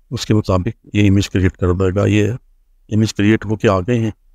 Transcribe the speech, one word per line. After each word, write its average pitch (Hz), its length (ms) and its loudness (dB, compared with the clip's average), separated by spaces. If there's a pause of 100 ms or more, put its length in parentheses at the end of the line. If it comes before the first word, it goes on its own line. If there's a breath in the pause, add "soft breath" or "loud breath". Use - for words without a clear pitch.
(100)
उसके - 240 -4
मुताबिक 95 400 0 (200)
ये 104 80 2
इमेज 98 260 4
क्रिएट 92 280 0
कर 90 180 0
देगा। 95 320 0
ये 104 300 0 (540)
इमेज 107 220 0
क्रिएट 107 320 2
होके 107 240 -6
आ 95 120 -2
गए 113 180 -2
हैं। 113 140 -2 (220)